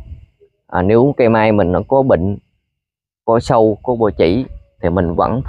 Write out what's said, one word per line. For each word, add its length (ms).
à, 140
nếu 360
cây 120
mai 220
mình 200
nó 160
có 160
bệnh, 340
có 140
sâu, 440
có 120
bọ 140
chỉ 360
thì 80
mình 260
vẫn 340